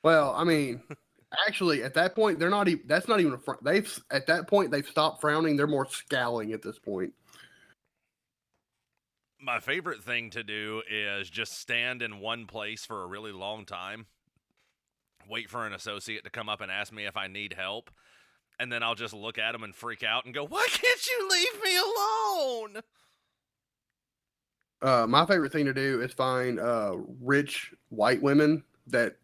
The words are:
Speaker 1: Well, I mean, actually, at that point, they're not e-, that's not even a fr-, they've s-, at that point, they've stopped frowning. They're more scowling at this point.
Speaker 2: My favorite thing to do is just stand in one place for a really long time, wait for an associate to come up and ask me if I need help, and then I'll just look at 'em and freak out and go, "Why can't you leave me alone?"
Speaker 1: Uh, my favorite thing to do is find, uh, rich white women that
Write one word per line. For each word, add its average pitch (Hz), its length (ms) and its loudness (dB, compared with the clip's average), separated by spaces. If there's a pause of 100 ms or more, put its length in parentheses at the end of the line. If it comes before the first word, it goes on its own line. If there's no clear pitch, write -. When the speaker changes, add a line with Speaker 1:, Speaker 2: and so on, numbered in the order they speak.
Speaker 1:
Well, 151 340 6
I 160 80 0
mean, 143 380 2 (640)
actually, 170 360 2
at 131 120 -6
that 180 200 4
point, 208 240 4
they're 170 120 2
not 202 180 4
e-, 160 180 2
that's 160 220 2
not 214 120 4
even 147 140 4
a 120 40 -8
fr-, - 240 -4
they've 185 220 4
s-, - 160 -10 (100)
at 135 180 0
that 180 200 2
point, 196 220 4
they've 139 160 0
stopped 151 340 0
frowning. 151 360 4
They're 147 100 4
more 135 200 0
scowling 120 680 -2
at 110 100 -8
this 107 160 -10
point. 95 340 -4 (2250)
Speaker 2:
My 123 200 -4
favorite 147 420 -4
thing 117 280 -4
to 120 120 -8
do 107 480 -6
is 101 400 -4
just 110 280 -8
stand 120 440 -4
in 104 180 -10
one 113 260 -6
place 107 380 -10
for 104 180 -10
a 90 40 -8
really 101 260 -12
long 101 320 -8
time, 98 420 -12 (1200)
wait 110 200 -8
for 113 180 -6
an 101 60 -8
associate 104 520 -10
to 101 60 -16
come 110 180 -8
up 104 120 -6
and 95 120 -8
ask 101 200 -6
me 104 140 -10
if 98 100 -8
I 95 120 -6
need 101 240 -10
help, 98 380 -8 (680)
and 123 120 -6
then 117 100 -4
I'll 117 140 0
just 107 180 -8
look 107 240 -10
at 113 160 -2
'em 113 80 -10
and 101 120 -14
freak 113 280 -10
out 117 220 -2
and 123 100 -16
go, 143 100 -6
"Why 415 260 -2
can't - 360 0
you 480 220 -2
leave 403 340 2
me 381 140 2
alone?" 381 1080 -2 (2000)
Speaker 1:
Uh, 127 260 6
my 147 180 6
favorite 165 260 2
thing 151 120 2
to 135 100 0
do 135 280 0
is 127 100 -6
find, 127 480 0
uh, 110 360 0 (240)
rich 139 520 0 (160)
white 113 340 2
women 151 400 6 (240)
that 117 380 0